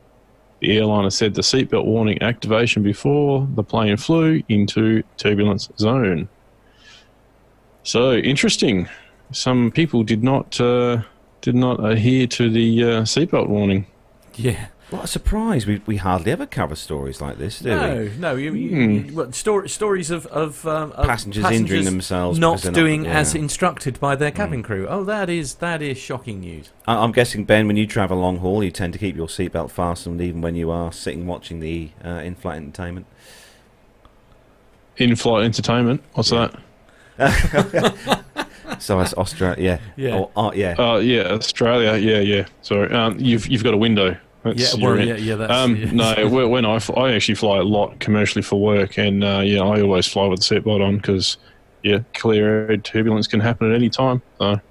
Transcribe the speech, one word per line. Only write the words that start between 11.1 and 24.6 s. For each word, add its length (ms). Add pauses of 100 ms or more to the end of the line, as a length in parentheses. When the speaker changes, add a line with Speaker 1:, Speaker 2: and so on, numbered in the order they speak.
Speaker 1:
did 140
not 300
adhere 440
to 220
the, 320
uh, 40 (160)
seatbelt 460
warning. 380 (480)
Speaker 2:
Yeah. 340 (220)
Speaker 3:
What 120
a 60
surprise! 580
We, 200
we 100
hardly 340
ever 160
cover 300
stories 440
like 180
this, 200
do 120
we? 40
Speaker 2:
No, 340 (100)
no. 180
You, 180
you, 160
Speaker 1:
Hmm. 200 (180)
Speaker 2:
you, 80
what, 180
stor-, 320
stories 460
of, 140
of, 400
um, 260
of 140
Speaker 3:
Passengers 360
Speaker 2:
passengers 180
Speaker 3:
injuring 240
themselves 540
Speaker 2:
not 140
Speaker 3:
because 100
they're 100
not, 60
Speaker 2:
doing 260
Speaker 3:
yeah. 140
Speaker 2:
as 160
instructed 640
by 160
their 160
cabin 300